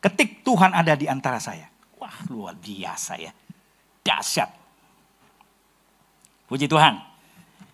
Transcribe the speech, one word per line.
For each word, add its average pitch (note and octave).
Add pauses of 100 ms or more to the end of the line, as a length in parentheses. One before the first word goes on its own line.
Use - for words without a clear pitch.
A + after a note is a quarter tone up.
Ketik, G3
"Tuhan F#3
ada D#3+
di D3
antara C3
saya." F2 (240)
Wah, -
luar G2
biasa, F#2
ya. D#2+ (720)
Dahsyat. - (2000)
Puji C#3
Tuhan. D3+ (760)